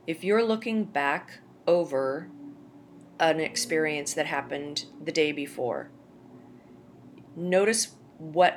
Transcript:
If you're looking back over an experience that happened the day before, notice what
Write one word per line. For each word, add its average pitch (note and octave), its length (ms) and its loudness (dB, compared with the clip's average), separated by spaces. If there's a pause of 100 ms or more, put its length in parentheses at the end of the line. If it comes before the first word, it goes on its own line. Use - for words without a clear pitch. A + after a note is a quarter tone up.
If E3 160 -6
you're G#3+ 220 2
looking A3 400 0
back C#3+ 560 -2 (260)
over D3 640 0 (880)
an D#3+ 220 4
experience D#3 720 -2
that D3+ 120 0
happened C#3+ 580 -6 (180)
the D#3 80 -6
day D3+ 220 2
before, C3 580 -6 (1400)
notice F#3 600 2 (220)
what D#3+ 380 4